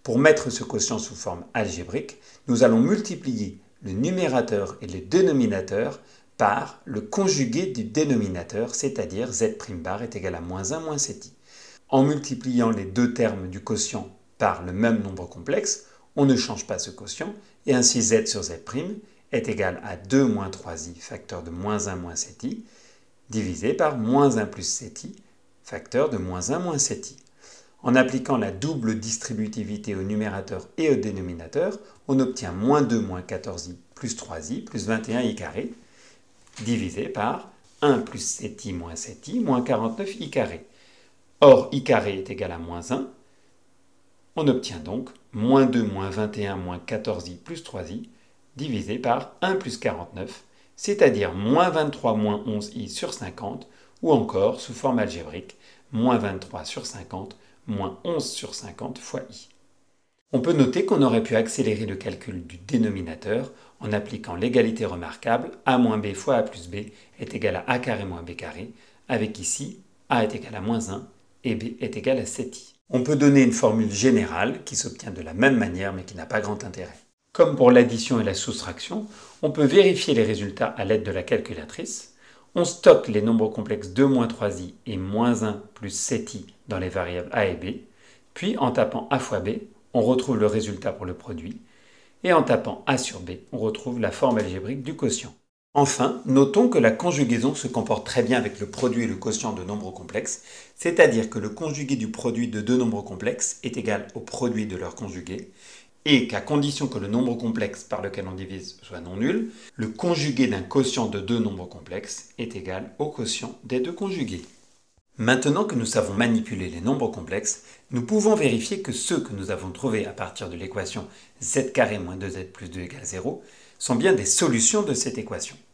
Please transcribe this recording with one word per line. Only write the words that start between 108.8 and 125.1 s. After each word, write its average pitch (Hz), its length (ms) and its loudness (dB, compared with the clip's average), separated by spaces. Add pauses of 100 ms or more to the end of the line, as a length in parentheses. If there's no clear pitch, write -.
soit 87 200 -14
non 90 160 -10
nul, 220 340 0 (240)
le 110 140 -4
conjugué 143 580 0
d'un 95 160 -2
quotient 123 420 2
de 101 140 -4
deux 113 200 0
nombres 95 280 -2
complexes - 720 -12
est 117 180 -8
égal 95 420 -8
au 147 100 -2
quotient - 480 -6 (100)
des 123 160 -2
deux 170 100 -2
conjugués. 165 500 -4 (760)
Maintenant 131 480 4
que - 100 -4
nous 113 100 0
savons 104 300 0
manipuler 110 540 0
les 85 120 -8
nombres 123 280 0
complexes, 90 540 -6 (280)
nous 120 120 -2
pouvons 214 300 4
vérifier 143 480 2
que 123 100 -6
ceux - 300 -2
que - 120 -8
nous 95 180 -6
avons 92 180 -6
trouvés 110 380 -2
à 98 60 -10
partir 92 360 -8
de 85 60 -10
l'équation 95 500 -8 (360)
z - 300 -2
carré 104 280 2
moins 90 160 -8
deux 95 160 -8
z 92 200 -10
plus 92 180 -16
deux 92 100 -10
égale - 260 -12
zéro - 380 -8 (340)
sont - 180 0
bien 180 180 4
des 104 120 2
solutions 143 560 4
de 143 140 0
cette - 240 -4